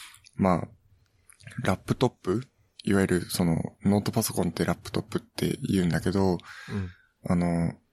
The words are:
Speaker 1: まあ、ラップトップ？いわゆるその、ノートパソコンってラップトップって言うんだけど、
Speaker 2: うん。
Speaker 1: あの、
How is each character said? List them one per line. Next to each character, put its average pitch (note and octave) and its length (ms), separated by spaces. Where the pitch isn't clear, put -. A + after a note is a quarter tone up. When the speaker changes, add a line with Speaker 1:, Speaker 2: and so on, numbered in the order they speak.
Speaker 1:
ま F#2+ 300
あ、 - 40
ラ F#2+ 140
ッ - 40
プ - 140
ト B2+ 140
ッ - 20
プ？ G#2+ 380
い G#2 100
わ G2 60
ゆ F#2+ 80
る F2+ 140
そ - 220
の、 E2 380
ノ G2+ 180
ー G#2 40
ト - 80
パ A2+ 100
ソ - 100
コ G2 120
ン F2 60
っ - 20
て F2+ 120
ラ E2+ 100
ッ - 40
プ - 140
ト - 80
ッ - 20
プ - 160
っ - 20
て - 420
言 F#2+ 200
う F2 40
ん - 20
だ D#2+ 120
け - 120
ど、 F#2+ 220
Speaker 2:
う - 20
ん。 - 20
Speaker 1:
あ F2+ 100
の、 E2+ 380